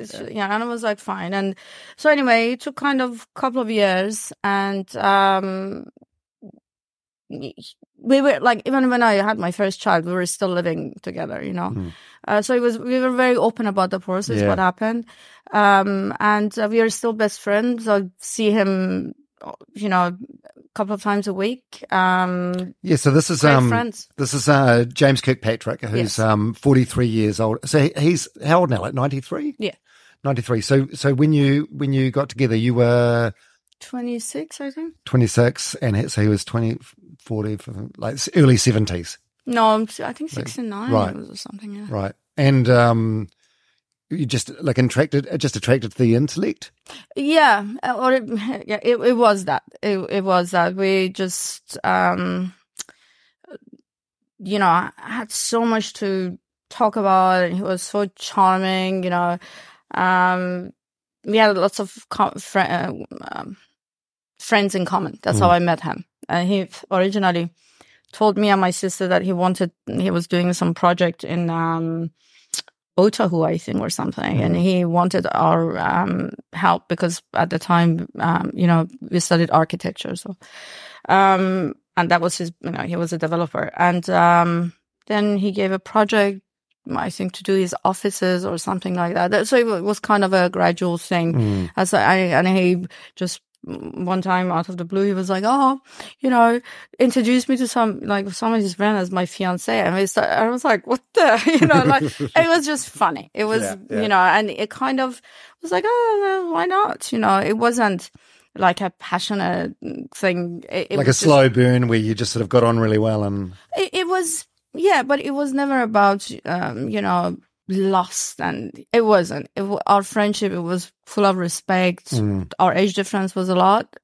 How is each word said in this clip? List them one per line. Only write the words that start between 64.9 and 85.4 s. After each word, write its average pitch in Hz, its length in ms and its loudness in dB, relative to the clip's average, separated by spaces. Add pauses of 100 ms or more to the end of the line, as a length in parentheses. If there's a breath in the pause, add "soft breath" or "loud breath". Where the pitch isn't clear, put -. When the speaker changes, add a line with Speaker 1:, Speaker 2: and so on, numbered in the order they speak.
Speaker 1:
That's - 180 -2
how 185 100 6
Speaker 2:
Mm. 175 40 8
Speaker 1:
I 175 60 4
met 170 220 0
him. 165 240 -8 (240)
And 175 180 -2
he 196 140 0
f-, - 300 -12
originally 185 580 0 (640 soft breath)
told 208 240 2
me 208 120 2
and 196 120 4
my 180 100 2
sister 185 380 -4
that 180 120 2
he 185 120 -2
wanted, 180 380 0 (140)
he 185 260 -2
was 175 160 -2
doing 175 260 0
some 170 200 -2
project 175 520 0
in, 170 240 -4
um, 165 640 -4 (840 loud breath)
Otahu, 180 480 2
I 165 120 -2
think, - 240 -4
or - 80 -4
something. - 480 -4
Speaker 2:
Mm. - 80 0
Speaker 1:
And 170 100 2
he 180 300 2
wanted 175 460 0
our, 165 460 2
um, 180 540 -2 (220)
help 175 340 0
because 175 340 -4 (120)
at 170 160 0
the - 100 -4
time, 170 480 2 (120)
um, 170 340 -2
you 175 140 2
know, 165 200 4 (140)
we - 180 -2
studied 170 320 0
architecture. 175 640 -2
So, 185 200 -12 (720 loud breath)
um, 190 680 2 (220)
and 170 140 0
that 175 100 4
was 175 160 -2
his, 170 140 -6 (100)
you 165 100 -8
know, - 120 -6
he 170 120 -6
was 170 180 -4
a 165 40 -6
developer. 160 580 -4
And, 175 340 2
um, 175 640 4 (340)
then 208 300 0
he 196 140 -2